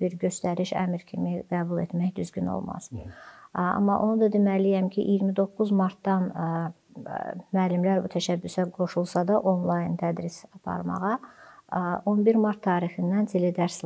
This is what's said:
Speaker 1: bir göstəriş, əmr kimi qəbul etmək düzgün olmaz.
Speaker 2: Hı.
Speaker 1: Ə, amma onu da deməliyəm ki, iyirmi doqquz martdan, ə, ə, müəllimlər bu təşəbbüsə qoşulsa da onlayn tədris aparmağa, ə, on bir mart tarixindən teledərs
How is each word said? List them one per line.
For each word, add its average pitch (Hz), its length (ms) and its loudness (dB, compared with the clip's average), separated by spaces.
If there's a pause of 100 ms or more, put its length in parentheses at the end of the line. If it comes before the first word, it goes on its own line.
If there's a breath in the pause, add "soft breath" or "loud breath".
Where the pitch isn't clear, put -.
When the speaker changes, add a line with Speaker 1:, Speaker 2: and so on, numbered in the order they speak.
Speaker 1:
bir 180 200 -2
göstəriş, 180 560 -2
əmr 180 320 -2
kimi 175 300 -4 (100)
qəbul 175 320 -2
etmək 175 380 0
düzgün 180 340 -4
olmaz. - 400 -8
Speaker 2:
Hı. 101 140 -10 (480 loud breath)
Speaker 1:
Ə, - 80 -2
amma 196 420 2
onu 220 160 2
da 226 140 6
deməliyəm 196 580 4
ki, - 80 -2
iyirmi 196 380 2
doqquz 202 340 0
martdan, 190 560 2
ə, 170 200 -4 (520)
ə, - 200 -8 (360)
müəllimlər 185 480 2
bu 185 80 -6
təşəbbüsə 180 640 -2
qoşulsa 175 560 0
da 208 100 4
onlayn 175 560 0
tədris 170 460 -4 (160)
aparmağa, 180 580 -4
ə, - 640 -8 (300)
on 208 160 2
bir 226 100 6
mart 214 300 2
tarixindən 180 640 0
teledərs 175 560 0